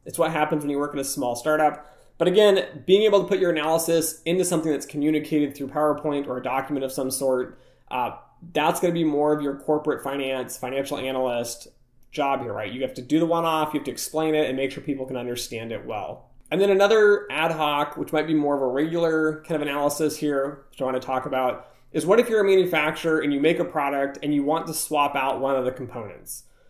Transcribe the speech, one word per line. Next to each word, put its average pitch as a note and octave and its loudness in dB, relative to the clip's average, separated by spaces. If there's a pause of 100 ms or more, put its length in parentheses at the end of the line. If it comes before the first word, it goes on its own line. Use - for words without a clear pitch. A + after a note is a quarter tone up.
It's - -10
what D#3+ 2
happens D3+ 0
when C#3+ -4
you C#3+ -2
work C#3+ -4
in D3 -6
a C3+ -4
small B2 -4
startup. D3+ 0 (220)
But E3+ 2
again, F3+ 4
being G3 8
able G3+ 6
to - -4
put G3 2
your F3 4
analysis D#3+ 0
into F3 2
something D#3+ 0
that's C#3 -2
communicated D3+ 0
through C3+ -8
PowerPoint D3 0
or B2+ -6
a B2 -6
document C3+ -2
of C3 -6
some C3 -4
sort, C3 -2 (320)
uh, B2+ -2 (420)
that's D#3+ 2
gonna F3 2
be E3+ 0
more D3 2
of D3 0
your C#3 -4
corporate D3+ -2
finance, C3+ -4
financial C3+ -4
analyst B2 -4 (440)
job C#3 -2
here, G#2+ -6
right? G#2+ -8
You C3 -4
have B2+ -4
to D3 -10
do D3 2
the E3+ 4
one-off, E3 0
you D3 -2
have C#3 -6
to B2 -4
explain D#3 -2
it D3+ 2
and C3 -4
make C#3 -2
sure - -12
people C3+ -6
can C3 -8
understand A#2+ -8
it G2+ -8
well. G#2+ -10 (220)
And E3+ 2
then G3 6
another G3+ 6
ad D#3+ 0
hoc, D3+ -2
which - -6
might D#3 0
be D#3+ 0
more C#3+ 2
of C3+ -2
a C3 2
regular D#3 0
kind D#3+ -2
of D3 -2
analysis D3 0
here, D3 -2
which - -20
I C3 -2
wanna B2+ -2
talk C3 -4
about, C3 -2 (260)
is D3+ -2
what G#3 6
if A#3+ 2
you're A3 4
a - 2
manufacturer E3 2
and C#3+ 0
you C#3 0
make D#3+ 4
a F3 -2
product C#3 -2
and D3 -2
you C#3+ 2
want D#3+ 0
to D#3+ -8
swap C#3+ 0
out C3 0
one C3+ 0
of B2+ 0
the B2+ 0
components? A2+ -12 (260)